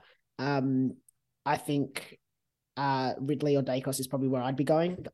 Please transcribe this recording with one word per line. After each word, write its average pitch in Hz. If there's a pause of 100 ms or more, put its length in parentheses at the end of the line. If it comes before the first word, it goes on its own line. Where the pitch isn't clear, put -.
(380)
um, 131 (500)
I 147
think, - (580)
uh, 135
Ridley 143
or 135
Dacos 131
is 131
probably 135
where 131
I'd 131
be 143
going. 165